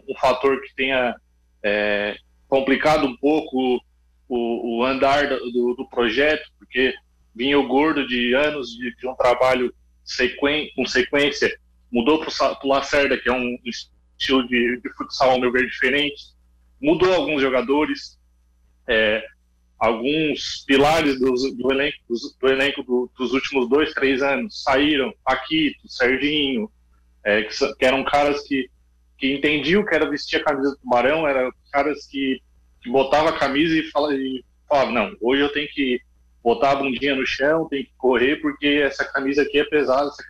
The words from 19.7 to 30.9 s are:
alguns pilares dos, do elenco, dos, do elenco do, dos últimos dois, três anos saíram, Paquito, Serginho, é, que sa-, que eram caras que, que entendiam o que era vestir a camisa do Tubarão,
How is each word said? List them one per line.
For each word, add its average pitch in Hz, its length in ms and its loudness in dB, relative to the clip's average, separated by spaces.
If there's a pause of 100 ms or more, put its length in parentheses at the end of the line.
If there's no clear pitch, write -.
alguns 127 880 -2
pilares 143 540 4
dos, 127 360 0
do 123 160 0
elenco, 139 260 -2 (100)
dos, 117 320 -8
do 131 80 2
elenco 135 360 0
do, 123 340 -2
dos 123 160 -2
últimos 131 340 -2
dois, 147 260 2
três 135 280 0
anos 131 420 -4
saíram, 135 500 0 (100)
Paquito, 139 680 -2
Serginho, 131 840 0 (540)
é, 107 180 2
que - 100 -10
sa-, - 220 -2
que - 100 0
eram 131 200 2
caras 143 420 2
que, 135 220 -2 (480)
que 135 160 -2
entendiam 151 480 0
o 202 40 -2
que 170 80 -2
era 151 160 2
vestir 147 280 -4
a 156 60 -2
camisa 139 280 0
do 135 60 -12
Tubarão, 131 500 2